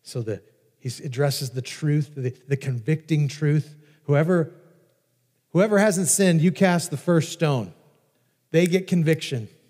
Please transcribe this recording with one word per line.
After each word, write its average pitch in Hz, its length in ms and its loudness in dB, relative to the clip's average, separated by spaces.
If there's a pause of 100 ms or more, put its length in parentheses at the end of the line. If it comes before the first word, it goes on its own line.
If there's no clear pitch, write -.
So 123 200 -10
the, 104 200 -8 (380)
he 127 100 -8 (140)
addresses 139 460 -4
the 127 120 -8
truth, 147 540 -4
the, 123 180 -4 (140)
the 139 80 0
convicting 143 720 -2
truth. 147 480 -2 (280)
Whoever, 160 480 2 (1000)
whoever 202 280 4
hasn't 190 300 2
sinned, 175 320 4
you 175 100 4
cast 175 400 0
the 147 60 -6
first 165 360 0
stone. 139 400 -2 (760)
They 170 160 2
get 185 220 -2
conviction. 156 600 0 (220)